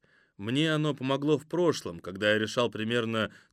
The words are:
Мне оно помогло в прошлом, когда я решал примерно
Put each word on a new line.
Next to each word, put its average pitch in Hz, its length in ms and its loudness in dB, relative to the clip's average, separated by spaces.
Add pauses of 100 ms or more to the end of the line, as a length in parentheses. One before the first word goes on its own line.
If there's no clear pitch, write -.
(360)
Мне 135 360 0
оно 151 220 0
помогло 139 440 0
в - 80 -16
прошлом, 151 540 0
когда 98 320 0
я 107 60 4
решал 110 320 0
примерно 110 640 -2 (200)